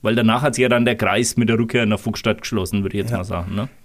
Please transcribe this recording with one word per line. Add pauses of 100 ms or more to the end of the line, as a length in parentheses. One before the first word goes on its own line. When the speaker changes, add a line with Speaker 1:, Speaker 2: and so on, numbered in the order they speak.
Speaker 1:
Weil
danach
hat
sich
ja
dann
der
Kreis
mit
der
Rückkehr
nach
Fuchsstadt
geschlossen,
würde
ich
jetzt
Speaker 2:
Ja.
Speaker 1:
mal
sagen,
ne? (160)